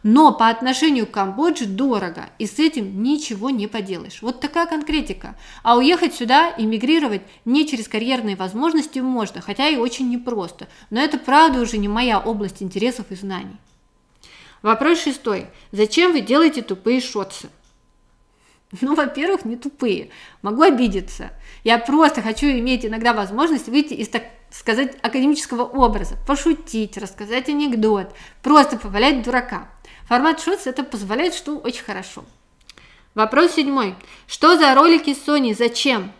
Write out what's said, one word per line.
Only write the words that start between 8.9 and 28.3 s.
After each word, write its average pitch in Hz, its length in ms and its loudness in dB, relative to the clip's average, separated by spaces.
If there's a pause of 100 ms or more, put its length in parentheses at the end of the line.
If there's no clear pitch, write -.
можно, 240 400 -4
хотя 233 280 -2
и 302 80 2
очень 247 320 -2
непросто. 240 600 -6 (220)
Но 226 100 -2
это 294 180 -2
правда 277 420 4
уже 226 180 -4
не 202 100 -2
моя 220 300 0
область 202 440 -6
интересов 202 480 -4
и 190 60 -10
знаний. 190 400 -12 (1040)
Вопрос 277 380 2
шестой. 233 460 -4 (260)
Зачем 214 400 2
вы 285 80 2
делаете 269 420 2
тупые 220 380 -2
шотсы? - 480 -10 (1300)
Ну, 277 140 0
во-первых, 311 500 -2
не 233 120 -6
тупые. 240 540 -4 (320)
Могу 220 200 0
обидеться. 233 680 2 (340)
Я 220 140 4
просто 285 440 4
хочу 220 240 -2
иметь 247 380 0
иногда 226 300 0
возможность 226 540 -2
выйти 285 260 0
из, 214 140 -6
так 226 160 -6 (260)
сказать, 254 500 -4
академического 262 600 -2
образа, 240 540 0 (100)
пошутить, 269 720 -2
рассказать 220 500 -6
анекдот, 220 640 0 (280)